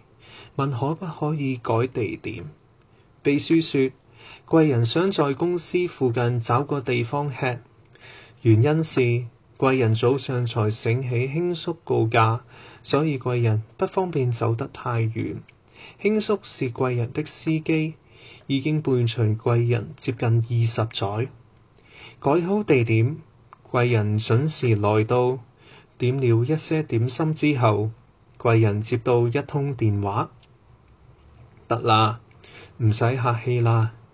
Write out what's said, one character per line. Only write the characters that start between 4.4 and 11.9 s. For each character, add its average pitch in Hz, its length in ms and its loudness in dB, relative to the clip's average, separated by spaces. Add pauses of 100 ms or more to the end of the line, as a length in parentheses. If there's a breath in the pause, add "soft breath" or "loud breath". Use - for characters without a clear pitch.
貴 160 200 4
人 120 180 2
想 170 240 0
在 143 240 0
公 175 240 -2
司 180 300 -2
附 131 240 -2
近 120 280 0
找 120 240 0
個 143 180 -4
地 120 220 -2
方 143 280 -4
吃， 123 280 -4 (840 loud breath)
原 113 180 6
因 156 220 2
是 120 420 0 (320)
貴 131 220 2
人 110 160 2
早 127 240 2
上 123 260 -4
才 110 240 -2
醒 117 320 -2
起 123 80 -6 (180)
興 170 280 -2
叔 165 280 -8
告 120 220 0